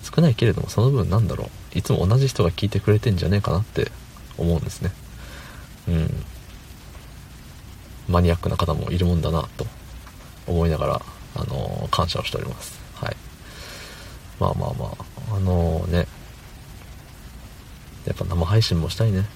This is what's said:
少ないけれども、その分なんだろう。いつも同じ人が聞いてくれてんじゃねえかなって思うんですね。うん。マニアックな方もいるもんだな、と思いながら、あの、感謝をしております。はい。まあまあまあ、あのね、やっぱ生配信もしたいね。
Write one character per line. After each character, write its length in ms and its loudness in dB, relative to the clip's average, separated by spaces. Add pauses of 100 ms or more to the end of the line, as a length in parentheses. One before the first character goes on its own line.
少 180 2
な 80 8
い 60 6
け 120 4
れ 60 6
ど 80 0
も、 80 -4
そ 120 4
の 80 8
分 220 4
な 80 6
ん 80 6
だ 80 0
ろ 160 -4 (240)
う。 20 2
い 60 0
つ 80 2
も 160 4
同 100 8
じ 100 6
人 160 4
が 60 8
聞 180 0
い 20 4
て 100 2
く 120 4
れ 80 8
て 120 4
ん 60 4
じ 80 2
ゃ 40 4
ね 80 6
え 40 4
か 100 0
な 80 4
っ 40 4
て 280 0 (460)
思 180 4
う 40 2
ん 40 -2
で 80 -2
す 100 -10
ね。 100 0 (1000)
う 20 4
ん。 340 2 (1800)
マ 140 6
ニ 100 8
ア 40 4
ッ 20 -4
ク 120 -2
な 80 -2
方 160 2
も 160 -2
い 80 2
る 80 4
も 100 6
ん 60 4
だ 80 2
な、 180 0 (100)
と 100 -4 (800)
思 180 2
い 60 4
な 80 0
が 80 2
ら、 140 0 (340)
あ 80 -4
の、 480 -4
感 180 2
謝 100 -2
を 40 -4
し 80 -4
て 60 -4
お 40 -2
り 60 -6
ま 120 -8
す。 200 -14 (160)
は 160 -4
い。 60 -8 (1200)
ま 80 4
あ 80 2
ま 120 -2
あ 60 -2
ま 180 -4 (400)
あ、 40 0
あ 40 2
の 480 4
ね、 200 2 (2000)
や 80 -2
っ 20 -4
ぱ 100 -4
生 200 2
配 160 6
信 180 4
も 100 0
し 60 -4
た 100 4
い 60 6
ね。 140 4 (100)